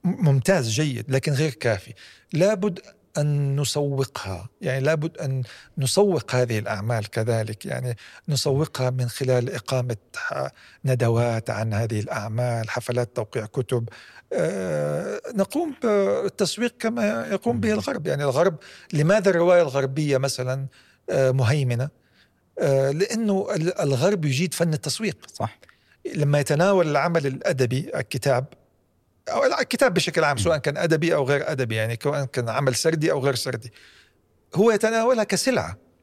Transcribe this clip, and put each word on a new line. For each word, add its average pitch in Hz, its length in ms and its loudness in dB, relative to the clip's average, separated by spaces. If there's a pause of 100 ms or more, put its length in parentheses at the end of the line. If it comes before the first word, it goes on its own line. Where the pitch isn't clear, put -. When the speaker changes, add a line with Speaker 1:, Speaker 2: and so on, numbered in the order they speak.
Speaker 1:
م-، 180 260 0
ممتاز 135 400 2
جيد 123 420 -2
لكن 131 220 0
غير 147 180 0
كافي. - 420 -4 (400)
لابد 190 460 2 (380)
أن 143 420 0
نسوقها، 131 920 -4 (120)
يعني 135 240 -2
لابد 160 320 0
أن 131 260 -4 (340)
نسوق 165 580 2
هذه 120 240 2
الأعمال 107 500 -4
كذلك، 110 560 -2
يعني 127 320 -6 (320)
نسوقها 139 600 0
من 123 200 -2
خلال 127 460 0
إقامة 123 420 -4 (180)
ح-، 135 320 -6 (380)
ندوات 120 640 0
عن 110 240 -4
هذه 110 260 -2
الأعمال، 110 680 -4
حفلات 120 460 -4
توقيع 110 300 -6
كتب، 117 440 -4 (440)
آه، 165 880 -2 (140)
نقوم 277 480 -2
بالتسويق 202 960 0
كما 226 520 -2
يقوم 233 280 -2
به 214 100 0
Speaker 2:
مم. 214 40 2
Speaker 1:
الغرب. 208 340 -4
يعني 147 160 0
الغرب، 147 320 2 (380)
لماذا 175 360 4
الرواية 175 320 6
الغربية 135 560 0
مثلا، 131 500 -2 (420)
آه، 135 220 4
مهيمنة؟ 127 580 2 (680)
آه، 139 320 4
لأنه 202 640 0
ال-، 165 260 -2
الغرب 151 440 2
يجيد 143 280 0
فن 170 200 0
التسويق. 151 440 -4 (160)
Speaker 2:
صح. - 260 -8 (560)
Speaker 1:
لما 147 240 2
يتناول 170 480 4
العمل 147 400 2
الأدبي، 131 680 -2
الكتاب، 135 500 0 (840)
أو 269 160 0 (140)
الكتاب 247 340 2
بشكل 170 300 0
عام، 143 140 2
Speaker 2:
مم. 104 60 -2
Speaker 1:
سواء 165 140 2
كان 143 200 -4
أدبي 160 380 2
أو 147 80 2
غير 143 280 0
أدبي، 123 240 -2
يعني 113 280 -2
سواء 143 220 -2
كان 120 240 -4
عمل 131 260 0
سردي 156 360 0
أو 147 80 0
غير 131 160 0
سردي، 123 380 -6 (840)
هو 220 160 6
يتناولها 226 520 2
كسلعة 180 540 0 (260)